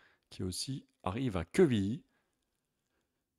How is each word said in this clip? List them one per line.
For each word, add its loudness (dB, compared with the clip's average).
qui -10
aussi -6
arrive -2
à -2
Quevilly. 2